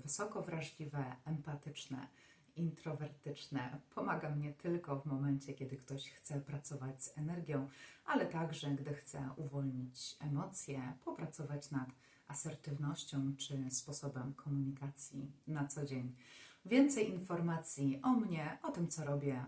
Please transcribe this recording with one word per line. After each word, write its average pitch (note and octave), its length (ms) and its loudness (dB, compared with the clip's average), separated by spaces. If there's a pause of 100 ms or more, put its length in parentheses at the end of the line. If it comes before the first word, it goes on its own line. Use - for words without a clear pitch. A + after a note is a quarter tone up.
wysoko G3+ 380 2
wrażliwe, C#3+ 760 -4 (100)
empatyczne, D3 840 -6 (480)
introwertyczne. C#3+ 1200 -4 (160)
Pomagam D#3 440 0
nie D3 140 -2
tylko F3 460 0
w C#3 60 -6
momencie, C#3 480 2
kiedy C3 240 -6
ktoś - 320 -8
chce - 320 -4
pracować C#3 640 -4
z - 140 4
energią, D3+ 520 0 (360)
ale C4 200 4
także, D#3 460 0
gdy C#3 220 0
chce C#3 420 -2
uwolnić C3+ 840 -2
emocje, C#3 760 0 (120)
popracować C#3+ 680 -4
nad C3 180 0 (380)
asertywnością C#3+ 1080 2
czy C3+ 340 -2
sposobem C#3 640 0
komunikacji C#3 960 -2 (160)
na C#3+ 200 0
co D3 180 0
dzień. B2+ 280 -2 (520)
Więcej A3 440 8
informacji E3 920 2
o B3+ 60 6
mnie, F3 540 2
o E4 80 0
tym, E3+ 160 0
co D#3 180 0
robię, C#3 420 0